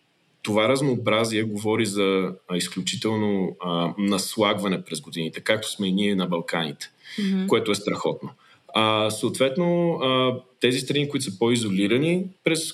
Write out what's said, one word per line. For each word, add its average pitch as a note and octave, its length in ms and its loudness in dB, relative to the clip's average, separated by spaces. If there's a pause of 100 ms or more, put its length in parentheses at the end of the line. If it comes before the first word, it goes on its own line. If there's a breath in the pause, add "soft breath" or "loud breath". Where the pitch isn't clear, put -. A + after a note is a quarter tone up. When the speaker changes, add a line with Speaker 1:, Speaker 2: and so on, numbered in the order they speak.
(420)
Speaker 1:
това G#2+ 260 2
разнообразие A2+ 760 2
говори G#2+ 440 0
за, F#2+ 460 0 (160)
а, F2+ 80 -2
изключително, G2+ 1080 -2
а, E2+ 340 0
наслагване G2+ 840 0
през D#2+ 180 -8
годините, D#2+ 400 -8
както A2 300 0
сме G2 180 -2
и F#2 40 2
ние G2+ 220 2
на F2+ 120 0
Балканите, E2 640 -4 (280 loud breath)
Speaker 2:
Мгм. F#3+ 280 0
Speaker 1:
което A2+ 240 2
е G2+ 40 0
страхотно. E2 560 -4 (440 soft breath)
А, A2 360 2
съответно, E3+ 840 0
а, C3 440 2 (240)
тези B2+ 200 2
страни, C#3+ 280 -2
които B2+ 160 -2
са G2 140 -8
по-изолирани A#2 840 2 (200)
през D#3+ 300 0